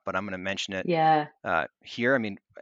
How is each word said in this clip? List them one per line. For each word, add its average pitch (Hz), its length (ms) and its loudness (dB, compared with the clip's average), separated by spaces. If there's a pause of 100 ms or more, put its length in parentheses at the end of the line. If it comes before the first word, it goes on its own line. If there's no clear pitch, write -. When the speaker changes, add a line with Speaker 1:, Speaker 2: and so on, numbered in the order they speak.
Speaker 1:
but 95 100 -4
I'm 95 100 -2
gonna 95 120 -6
mention 98 360 -6
it, 95 140 -4
Speaker 2:
Yeah. 160 400 4 (160)
Speaker 1:
uh, 82 240 0 (160)
here. 123 320 0
I 127 40 2
mean, 104 200 -6 (220)